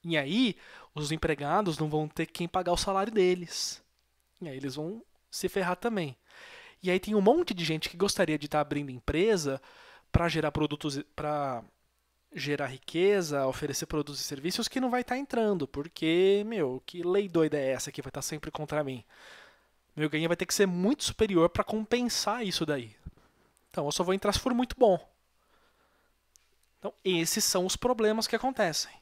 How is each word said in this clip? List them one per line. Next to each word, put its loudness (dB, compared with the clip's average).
E -2
aí, 2
os -4
empregados 0
não -2
vão -2
ter -4
quem -6
pagar 0
o 4
salário -2
deles. 0
E -10
aí -10
eles -6
vão -8
se -4
ferrar 0
também. -4
E 0
aí 4
tem -2
um 6
monte 6
de -2
gente -2
que -18
gostaria 2
de -6
tá 2
abrindo -2
empresa 0
pra 4
gerar 0
produtos, -2
pra -4
gerar -4
riqueza, 0
oferecer -4
produtos -4
e -6
serviços -4
que -2
não 0
vai 0
tá -4
entrando, 0
porque, 2
meu, -2
que -10
lei 2
doida 2
é 0
essa -4
que -10
vai -10
tá -8
sempre -6
contra -2
mim? -6
Meu 0
ganho 0
vai 2
ter -4
que -2
ser 4
muito 0
superior 4
pra 0
compensar -2
isso -2
daí. -6
Então -4
eu -2
só 0
vou 2
entrar 0
se -2
for 0
muito 0
bom. 8
Então -10
esses 0
são 2
os -2
problemas 2
que -2
acontecem. -2